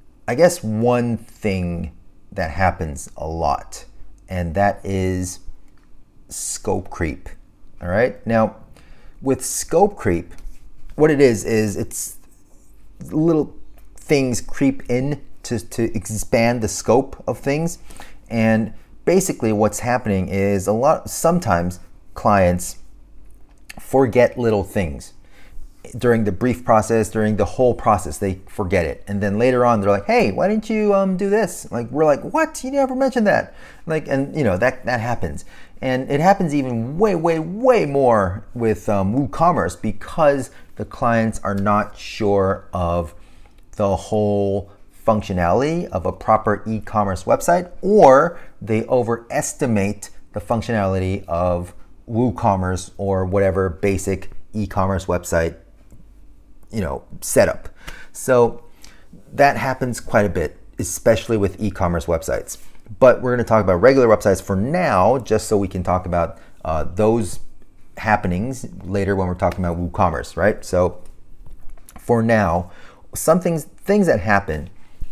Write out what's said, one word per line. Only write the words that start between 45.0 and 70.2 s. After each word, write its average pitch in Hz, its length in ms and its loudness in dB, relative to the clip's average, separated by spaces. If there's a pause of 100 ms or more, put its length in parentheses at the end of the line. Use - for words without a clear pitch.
functionality 110 840 2
of 90 140 -4
a 92 80 -2
proper 107 540 0
e-commerce 104 580 -2
website, 175 460 0 (100)
or 170 600 6 (200)
they 110 260 -2
overestimate 117 1200 -2 (220)
the 104 80 -6
functionality 98 880 -2
of 87 460 -2 (360)
WooCommerce 95 840 0
or 95 280 -2
whatever 95 440 2
basic 95 640 -2 (220)
e-commerce 98 540 -2
website, 87 500 -2 (1120)
you 113 100 -4
know, 69 220 -6 (180)
setup. - 480 2 (440)
So 120 500 2 (720)
that 139 240 4
happens 123 420 -2
quite 107 260 2
a 101 40 2
bit, 85 280 -4 (220)
especially 113 580 0
with 98 240 0
e-commerce 92 460 -2
websites. - 520 -4 (420)
But 120 220 8
we're 123 100 -2
gonna 123 100 0
talk 110 200 4
about 92 140 4
regular 127 300 6
websites 104 340 4
for - 140 -4
now, 120 640 2
just 107 300 0
so 110 80 2
we 98 100 0
can 95 160 -4
talk 90 240 0
about, 85 320 -2 (260)
uh, 78 200 -2
those 107 560 0 (560)
happenings 107 680 -2 (180)
later 98 320 0
when 95 100 0
we're 90 80 -2
talking 90 300 -2
about 87 140 -2
WooCommerce, 87 580 -2